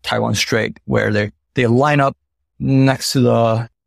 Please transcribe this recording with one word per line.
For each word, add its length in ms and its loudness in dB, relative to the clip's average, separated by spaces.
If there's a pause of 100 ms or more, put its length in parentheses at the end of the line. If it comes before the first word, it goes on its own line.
Taiwan 320 -4
Strait, 500 -2
where 280 -2
they, 180 -2 (240)
they 120 0
line 340 2
up 160 -2 (420)
next 540 0
to 80 0
the, 500 0 (160)